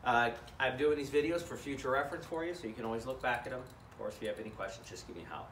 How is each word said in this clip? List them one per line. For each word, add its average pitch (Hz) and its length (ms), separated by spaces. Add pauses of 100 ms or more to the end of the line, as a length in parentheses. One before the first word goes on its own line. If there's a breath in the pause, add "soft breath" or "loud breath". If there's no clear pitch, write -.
Uh, 120 240 (300)
I'm 127 180
doing 147 180
these 143 140
videos 151 320
for 151 160
future 135 320
reference 143 360
for 165 200
you, 175 80
so 175 120
you 110 80
can 113 120
always 113 200
look 131 160
back 123 240
at - 60
'em. 127 80
Of - 380
course, 104 180
if - 60
you 107 80
have 104 100
any 110 120
questions, 98 360
just - 180
give 101 120
me 85 60
a 78 100
holler. 73 180